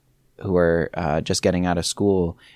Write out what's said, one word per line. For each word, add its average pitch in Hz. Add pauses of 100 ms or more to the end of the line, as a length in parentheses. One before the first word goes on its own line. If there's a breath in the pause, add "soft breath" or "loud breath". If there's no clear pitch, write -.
(420)
who 98
were, 85
uh, 80
just -
getting 90
out 90
of 82
school, 95 (180 soft breath)